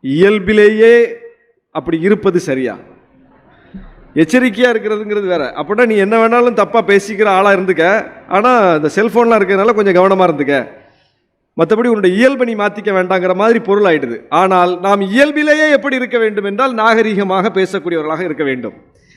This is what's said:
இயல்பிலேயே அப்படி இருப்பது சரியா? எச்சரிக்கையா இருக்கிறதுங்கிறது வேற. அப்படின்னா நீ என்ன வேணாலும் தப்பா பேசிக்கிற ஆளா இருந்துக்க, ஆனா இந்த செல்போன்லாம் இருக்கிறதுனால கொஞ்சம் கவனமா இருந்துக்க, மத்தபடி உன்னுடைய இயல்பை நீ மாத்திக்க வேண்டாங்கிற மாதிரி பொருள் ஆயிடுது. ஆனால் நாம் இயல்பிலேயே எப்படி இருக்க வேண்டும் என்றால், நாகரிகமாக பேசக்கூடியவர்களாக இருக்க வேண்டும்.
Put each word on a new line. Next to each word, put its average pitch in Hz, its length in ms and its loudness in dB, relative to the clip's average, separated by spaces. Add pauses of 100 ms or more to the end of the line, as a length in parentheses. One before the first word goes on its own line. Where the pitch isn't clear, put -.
இயல்பிலேயே 208 880 4 (800)
அப்படி 160 260 -4
இருப்பது 196 400 0
சரியா? 131 340 -6 (1400)
எச்சரிக்கையா 240 540 2
இருக்கிறதுங்கிறது 208 580 -4
வேற. 170 180 -2 (120)
அப்படின்னா 208 300 -4
நீ 220 100 -2
என்ன 202 200 0
வேணாலும் 233 380 0
தப்பா 208 280 0
பேசிக்கிற 202 440 0
ஆளா 196 260 2
இருந்துக்க, 185 300 0 (460)
ஆனா 208 460 2
இந்த 151 200 -2
செல்போன்லாம் 226 440 2
இருக்கிறதுனால 202 360 0
கொஞ்சம் 196 200 2
கவனமா 190 300 4
இருந்துக்க, 143 300 0 (1040)
மத்தபடி 214 300 0
உன்னுடைய 202 300 0
இயல்பை 247 300 2
நீ 226 80 -6
மாத்திக்க 208 380 -4
வேண்டாங்கிற 185 420 0
மாதிரி 220 260 2
பொருள் 202 300 0
ஆயிடுது. 135 260 -2 (120)
ஆனால் 180 520 2
நாம் 196 200 0
இயல்பிலேயே 294 680 0
எப்படி 277 260 0
இருக்க 247 220 -4
வேண்டும் 208 260 -2
என்றால், 233 300 -2
நாகரிகமாக 208 800 0
பேசக்கூடியவர்களாக 170 680 -4
இருக்க 156 240 -6
வேண்டும். 123 320 -6 (400)